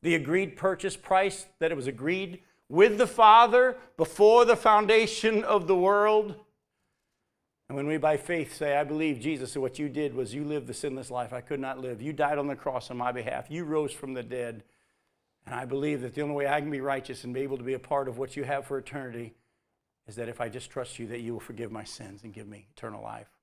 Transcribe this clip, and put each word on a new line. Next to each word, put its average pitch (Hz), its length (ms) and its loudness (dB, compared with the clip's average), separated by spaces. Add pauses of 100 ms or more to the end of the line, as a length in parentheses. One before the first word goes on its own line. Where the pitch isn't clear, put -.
The 170 140 2
agreed 160 420 -2
purchase 185 400 -4
price 190 480 0 (140)
that 160 120 0
it 160 40 -4
was 131 120 -6
agreed 170 560 -6 (240)
with 208 300 6
the 233 100 4
Father 233 720 8 (180)
before 214 480 8
the 233 100 6
foundation 220 880 4
of 196 240 2
the 190 80 4
world. 208 680 2 (1200)
And 135 80 -10
when 143 120 -4
we 156 100 -2
by 151 200 2
faith 156 380 -4
say, 143 220 -2
"I 151 60 2
believe, 151 360 -2
Jesus, 131 340 -6
that 139 80 -4
what 131 160 -6
you 147 120 -6
did 139 240 -4
was 120 200 -6
you 147 120 -6
lived 147 220 -6
the 123 60 -12
sinless 131 380 -10
life 123 220 -8
I 123 80 -10
could 139 180 -8
not 131 200 -6
live. 123 220 -10
You 147 120 -8
died 147 240 0
on 143 100 -2
the 139 80 -4
cross 127 340 -6
on 123 80 -8
my 123 140 -2
behalf. 123 400 -6
You 165 140 -8
rose 151 260 -2
from 131 220 -12
the 123 100 -8
dead. 117 400 -8 (840)
And 123 80 -12
I 127 120 -8
believe 139 360 -2
that 123 140 -10
the 147 60 -6
only 147 140 -4
way 139 120 -2
I 147 140 0
can 151 100 -6
be 135 100 -4
righteous 135 420 -6
and 123 100 -10
be 131 80 -4
able 135 160 -4
to 120 60 -10
be 131 100 -4
a 123 60 -4
part 139 280 -2
of 120 100 -8
what 131 180 -8
you 143 100 -6
have 139 200 -4
for 139 120 -6
eternity 120 580 -12 (720)
is 101 80 -18
that 117 140 -8
if 113 120 -14
I 117 80 -4
just 117 220 -14
trust 123 260 -10
you, 117 100 -10
that 120 120 -10
you 117 140 -8
will 117 60 -8
forgive 113 320 -12
my 110 120 -12
sins 101 400 -18
and 107 100 -18
give 104 140 -18
me 104 240 -20
eternal 110 320 -14
life." 110 260 -14 (140)